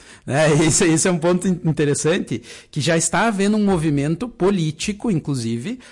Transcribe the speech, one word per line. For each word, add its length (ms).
Né? 320
<laughs> 80
Esse, 180
esse 220
é 40
um 80
ponto 280
in-, 180
interessante, 800
que 100
já 160
está 320
havendo 280
um 80
movimento 640
político, 800
inclusive, 680